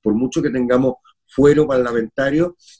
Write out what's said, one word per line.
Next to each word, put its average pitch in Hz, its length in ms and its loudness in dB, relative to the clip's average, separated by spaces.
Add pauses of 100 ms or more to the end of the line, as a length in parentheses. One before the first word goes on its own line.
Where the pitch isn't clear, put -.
por 107 100 0
mucho 127 280 -2
que 139 100 -4
tengamos 127 440 0 (300)
fuero 147 400 2
parlamentario, 135 920 -2 (220)